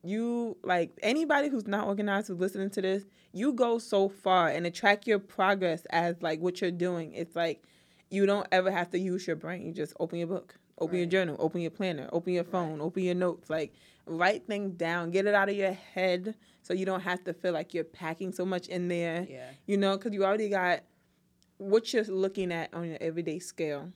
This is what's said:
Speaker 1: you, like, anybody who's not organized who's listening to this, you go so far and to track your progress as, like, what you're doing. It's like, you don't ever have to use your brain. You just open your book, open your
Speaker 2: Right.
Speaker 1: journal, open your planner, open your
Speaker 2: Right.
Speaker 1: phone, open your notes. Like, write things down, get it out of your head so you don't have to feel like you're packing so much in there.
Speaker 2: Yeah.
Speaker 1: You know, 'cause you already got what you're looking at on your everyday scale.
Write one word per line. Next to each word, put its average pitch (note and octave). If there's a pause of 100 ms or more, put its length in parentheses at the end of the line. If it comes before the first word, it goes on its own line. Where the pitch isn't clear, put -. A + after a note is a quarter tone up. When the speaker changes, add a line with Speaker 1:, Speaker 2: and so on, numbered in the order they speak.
Speaker 1:
you, A#3
like, F3 (120)
anybody D4
who's A#3
not G3+
organized G3+
who's F3+
listening F#3+
to G3
this, F#3+ (280)
you B3
go A#3
so G3
far F#3
and D#3
to F3
track G3+
your G#3
progress F#3+
as, E3+
like, D#3+
what F3+
you're F3+
doing. F3
It's E3
like, E3 (460)
you G3
don't G3+
ever F#3
have F3
to F3
use F#3
your E3
brain. E3
You E3
just D3+
open E3+
your E3+
book, - (220)
open F3
your F3
Speaker 2:
Right. E3+
Speaker 1:
journal, F3+
open E3+
your E3
planner, E3+
open E3+
your E3+
Speaker 2:
Right. E3+
Speaker 1:
phone, D#3+
open D#3+
your F3+
notes. F3+
Like, D#3 (340)
write F3
things G3+
down, E3+
get G3
it G#3
out G3
of G3+
your F#3+
head F#3 (280)
so F3+
you F#3+
don't F#3
have F3
to F3
feel F3+
like E3
you're E3
packing E3
so F3+
much F3+
in F3+
there. E3+
Speaker 2:
Yeah. B2+ (160)
Speaker 1:
You G3+
know, G3
'cause G3+
you G3
already G#3
got F3+ (760)
what G3+
you're A3
looking F#3+
at E3
on E3+
your D#3+
everyday E3
scale. D#3